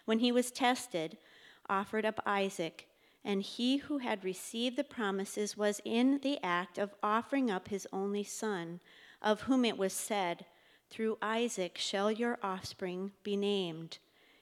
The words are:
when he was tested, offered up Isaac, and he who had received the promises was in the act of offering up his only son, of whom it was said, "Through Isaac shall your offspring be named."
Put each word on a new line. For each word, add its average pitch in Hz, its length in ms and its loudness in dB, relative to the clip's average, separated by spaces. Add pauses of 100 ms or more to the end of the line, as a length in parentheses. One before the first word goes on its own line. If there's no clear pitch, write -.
when 220 140 4
he 240 120 4
was 247 180 4
tested, 240 680 0 (500)
offered 208 380 0
up 214 180 0
Isaac, 196 640 0 (340)
and 202 200 0
he 247 340 0
who 285 220 -4
had 220 260 -2
received 233 520 -2
the 285 60 0
promises 202 760 -2
was 208 260 2
in 254 360 4
the 277 220 -2
act 180 360 0
of 202 240 -2
offering 233 480 2
up 190 180 -2
his 196 240 -6
only 202 320 -2
son, 175 560 -4 (400)
of 208 220 2
whom 254 220 4
it 220 120 2
was 190 160 2
said, 180 540 -2 (420)
"Through 220 320 -2
Isaac 220 560 0
shall 202 340 2
your 233 320 0
offspring 190 720 -4 (100)
be 202 140 -2
named." 185 640 -2 (440)